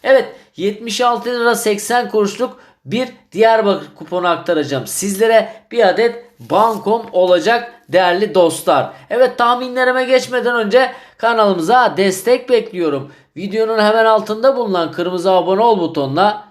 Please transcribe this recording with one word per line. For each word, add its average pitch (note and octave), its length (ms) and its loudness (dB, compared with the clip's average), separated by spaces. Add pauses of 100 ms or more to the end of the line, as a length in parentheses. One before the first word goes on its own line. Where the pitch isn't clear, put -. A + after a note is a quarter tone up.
Evet, B3+ 220 4 (320)
yetmiş G#3 440 -6
altı A#3+ 300 0
lira A#3+ 240 0
seksen G#3 540 -2
kuruşluk A3+ 500 -2 (260)
bir A#3 240 -4 (240)
Diyarbakır G#3+ 600 2
kuponu F3 340 -4
aktaracağım. D3+ 580 -2
Sizlere G3+ 680 0 (180)
bir A3+ 180 2
adet A#3 360 0 (260)
bankom G#3+ 520 0 (100)
olacak F#3 600 2 (160)
değerli F3+ 460 0
dostlar. E3 560 2 (200)
Evet, B3 280 0
tahminlerime B3+ 680 0
geçmeden B3 500 0
önce A#3+ 380 2 (260)
kanalımıza G#3+ 800 2
destek G3 540 0
bekliyorum. E3+ 640 -2 (240)
Videonun A3 420 -4
hemen A3 260 2
altında A3 520 2
bulunan F#3+ 360 -2
kırmızı F3+ 380 -4
abone F#3 320 2
ol A3+ 180 2
butonuna D#3+ 720 -2